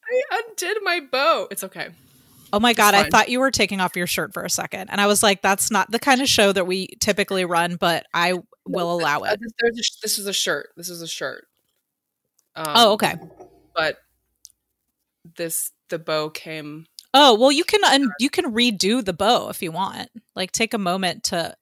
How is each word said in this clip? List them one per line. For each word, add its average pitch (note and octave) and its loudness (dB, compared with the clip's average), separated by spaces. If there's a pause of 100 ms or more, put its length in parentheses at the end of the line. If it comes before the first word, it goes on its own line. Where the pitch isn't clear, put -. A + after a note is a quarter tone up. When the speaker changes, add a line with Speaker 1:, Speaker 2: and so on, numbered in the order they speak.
(120)
Speaker 1:
I A#4+ 0
undid G#4 -6
my F4 0 (100)
bow. C#4 0
It's G3 -10
okay. E3+ -10 (640)
Speaker 2:
Oh G#3 2
my A#3 4
Speaker 1:
It's A3+ 2
Speaker 2:
God, G#3 6
I G3+ 6
Speaker 1:
fine. G3 0
Speaker 2:
thought A3 4
you B3 0
were C4 2
taking G3+ -2
off F3+ -2
your F3 -4
shirt F#3 -4
for - -10
a F3+ -8
second. F3 -6
And G3+ -4
I G3+ 2
was G#3 2
like, G3+ 2
"That's G3 0
not G3 0
the A3+ -2
kind C4 4
of C#4 0
show G3+ 4
that F#3 0
we F#3 -4 (120)
typically G3 0
run," F3 0
but E3+ 0
I E3+ 2
Speaker 1:
No, F3+ -2 (260)
Speaker 2:
will F3 -2
Speaker 1:
th-, E3+ -2
Speaker 2:
allow D3 2
Speaker 1:
uh, - -2
Speaker 2:
it. G#3 -2
Speaker 1:
this, A3+ -14 (100)
there's A#3 0
a A3 -6
sh-, - -6
this G#3+ -2
is G3+ -8
a G3 -6
shirt. E3 -4
This F3 -14
is F3 -14
a E3 -12
shirt. - -10 (1120)
Um, D#3+ -8 (100)
Speaker 2:
Oh, A3+ 6
okay. E3 -2 (580)
Speaker 1:
but D#3 0 (1400)
this, E3 -6 (180)
the E3+ -6
bow D#3 -4
came D#3 -12 (280)
Speaker 2:
Oh, C4+ 8
well, C4 6
you D4 0
can G#4 2
un-, C#4 4
you C4 0
can E4 -2
redo A3+ 2
the F#3 -2
bow G3 0
if - -10
you D#3+ -6
want. F3+ -6 (260)
Like, F#3+ -6
take - -2
a A#3 -2
moment F#3 -2
to E3+ -4